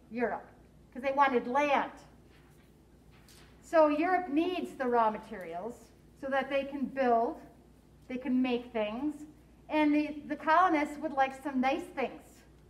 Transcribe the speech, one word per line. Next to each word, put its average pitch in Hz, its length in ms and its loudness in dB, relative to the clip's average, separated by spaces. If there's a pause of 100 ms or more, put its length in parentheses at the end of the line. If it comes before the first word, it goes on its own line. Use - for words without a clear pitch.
Europe, 220 360 -4 (460)
'cause 247 120 -12
they 277 80 0
wanted 269 340 4
land. 254 460 2 (1700)
So 311 260 6
Europe 339 420 0
needs 330 460 -2
the 262 120 -4
raw 233 240 4
materials 202 640 -10 (440)
so 277 80 -8
that 269 220 -2
they 277 140 0
can 277 220 -6
build, 247 540 0 (680)
they 254 100 -6
can 254 240 0
make 247 300 -2
things. 233 560 -4 (420)
And 302 240 2
the, 294 320 -2
the 262 100 -8
colonists 311 640 2
would 311 140 -6
like 269 300 0
some 262 180 -2
nice 277 220 0
things, - 380 -6 (480)